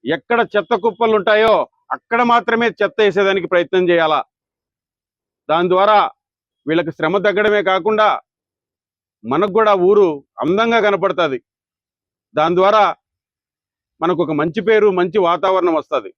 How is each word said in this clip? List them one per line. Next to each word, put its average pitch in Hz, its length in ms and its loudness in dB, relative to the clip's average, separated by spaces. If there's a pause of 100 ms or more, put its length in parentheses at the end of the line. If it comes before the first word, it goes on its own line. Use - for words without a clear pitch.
ఎక్కడ 185 420 -2 (100)
చెత్త 214 180 -2
కుప్పలు 220 400 -2
ఉంటాయో 214 540 2 (220)
అక్కడ 233 300 -4
మాత్రమే 233 460 0
చెత్త 202 320 -4
వేసేదానికి 196 480 0
ప్రయత్నం 175 420 0
చేయాలా. 160 360 0 (1200)
దాని 170 200 0
ద్వారా 190 420 2 (560)
వీళ్ళకి 160 240 -2
శ్రమ 165 260 -4
తగ్గడమే 208 460 0
కాకుండా 190 580 0 (1040)
మనకు 170 280 -2
కూడా 214 200 2
ఊరు 180 500 2 (160)
అందంగా 220 400 0
కనపడుతుంది. 180 640 -2 (920)
దాని 160 200 0
ద్వారా 196 400 2 (1040)
మనకు 170 220 -2
ఒక 151 80 -4
మంచి 156 300 -4
పేరు, 208 280 2
మంచి 180 280 -2
వాతావరణం 180 560 0
వస్తది. 135 440 -6